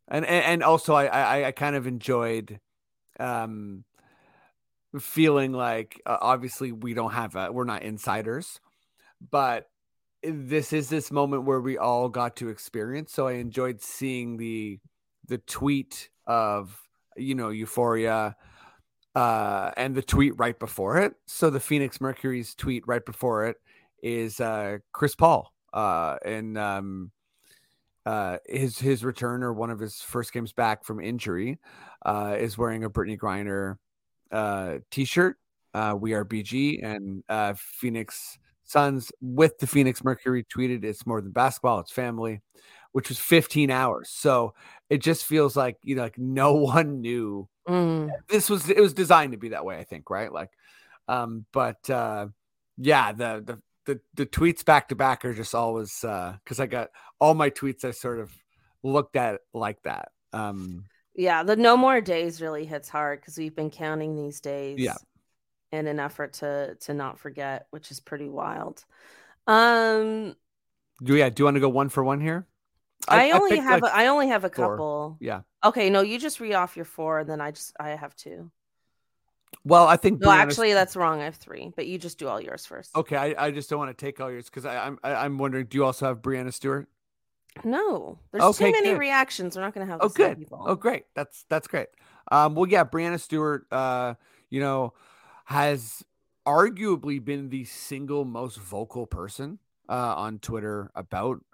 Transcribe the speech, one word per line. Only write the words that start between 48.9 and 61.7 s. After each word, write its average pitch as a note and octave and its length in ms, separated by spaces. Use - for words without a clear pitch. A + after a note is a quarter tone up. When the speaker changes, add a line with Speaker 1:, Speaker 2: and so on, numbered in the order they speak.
Speaker 1:
designed D#3 380
to A2 60
be A2+ 120
that E2 140
way, F#2 140
I F2+ 60
think, D#2 260
right? F#2+ 220
Like, F2+ 180
um, A#2 440
but, A#2+ 380
uh, G#2+ 380
yeah, C3 340
the, A2+ 320
the, A2+ 180
the, C#3 140
the C#3 120
tweets E3 360
back D3 260
to C3+ 60
back C3 300
are B2 80
just A2 220
always, A2+ 500
uh, F#2+ 400
'cause B2 160
I C3 60
got A#2+ 240
all D3+ 140
my D#3 160
tweets C3+ 380
I B2 60
sort A#2+ 280
of G#2 100
looked C#3 340
at A2+ 240
like G#2+ 300
that. G1+ 280
Um, G2 500
Speaker 2:
Yeah, F3 280
the G#3 140
No A#3 200